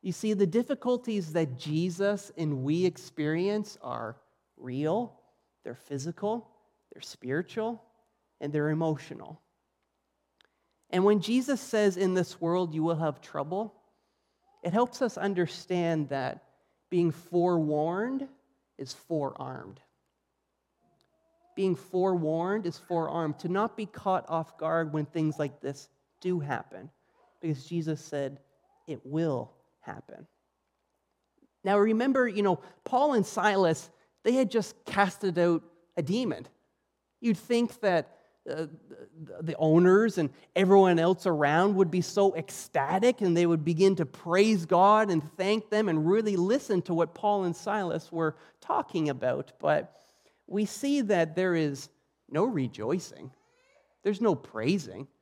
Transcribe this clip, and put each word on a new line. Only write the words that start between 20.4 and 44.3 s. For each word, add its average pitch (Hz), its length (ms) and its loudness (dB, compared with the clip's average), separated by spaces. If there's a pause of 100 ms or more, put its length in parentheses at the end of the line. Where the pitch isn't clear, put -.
Being 190 220 0
forewarned 180 880 -2
is 170 100 -6
forearmed, 160 640 -4
to 185 100 -8
not 202 280 -2
be 214 100 -8
caught - 420 -4
off 160 300 -6
guard 160 340 -2
when 151 140 -2
things 156 320 -2
like 143 220 -4
this 139 280 -10 (300)
do 180 220 -2
happen, 139 500 -8 (500)
because 147 240 -4
Jesus 160 400 -6
said 139 360 -8 (480)
it 147 180 -12
will 143 460 -4 (280)
happen. - 480 -18 (1400)
Now 196 120 2
remember, 240 520 2
you 202 160 -4
know, 185 160 2 (240)
Paul 269 300 2
and 214 120 2
Silas, 190 640 0 (320)
they 220 80 2
had 254 180 2
just 214 360 -2
casted 190 560 -2
out 170 240 2 (320)
a 170 60 -4
demon. 175 440 -4 (720)
You'd 233 160 0
think 233 440 -2
that, 180 360 0 (320)
uh, 156 180 -6 (580)
the, - 180 -14
the 160 140 -6
owners 180 640 6
and 151 120 2 (240)
everyone 185 460 8
else 175 260 2
around 165 480 4
would 185 160 4
be 180 100 0
so 196 360 2
ecstatic 185 840 0
and 175 140 2
they 175 80 4
would 165 200 2
begin 175 320 4
to 180 100 -2
praise 185 600 2